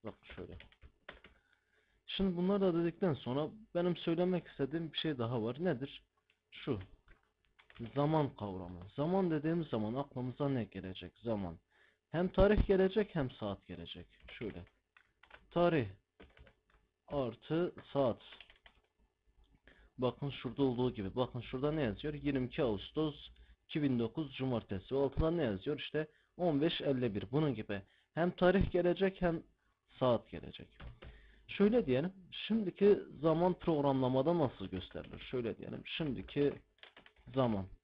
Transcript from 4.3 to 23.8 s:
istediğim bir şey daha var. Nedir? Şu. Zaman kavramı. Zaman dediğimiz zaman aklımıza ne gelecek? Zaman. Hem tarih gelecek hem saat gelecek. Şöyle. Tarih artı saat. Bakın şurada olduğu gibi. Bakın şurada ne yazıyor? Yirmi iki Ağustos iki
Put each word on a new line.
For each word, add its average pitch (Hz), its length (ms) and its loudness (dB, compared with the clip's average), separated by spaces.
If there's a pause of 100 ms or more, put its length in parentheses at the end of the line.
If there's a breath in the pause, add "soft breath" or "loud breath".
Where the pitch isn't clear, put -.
istediğim 151 460 -4
bir - 60 -6
şey 151 200 -2
daha 117 240 0
var. 120 180 -2
Nedir? 139 420 -2 (480)
Şu. - 280 -4 (1160)
Zaman 143 400 2
kavramı. 92 460 -8 (160)
Zaman 180 340 2
dediğimiz 160 380 0
zaman 110 260 -2
aklımıza 131 540 -4
ne 127 160 0
gelecek? 95 540 -10
Zaman. 98 400 -4 (520 soft breath)
Hem 175 180 0
tarih 202 380 6
gelecek 190 480 2
hem 135 160 0
saat 101 360 -8
gelecek. 85 400 -14 (320)
Şöyle. 92 260 -10 (840)
Tarih 170 380 2 (1200)
artı 147 680 -2 (180)
saat. 131 300 2 (1800 soft breath)
Bakın 127 320 -2
şurada 123 320 -4
olduğu 127 320 2
gibi. 95 220 -6
Bakın 123 240 -2
şurada 131 320 -4
ne 160 100 -2
yazıyor? 127 320 -4
Yirmi 139 320 -2
iki 123 160 -4
Ağustos 147 680 -2 (400 soft breath)
iki 156 140 -2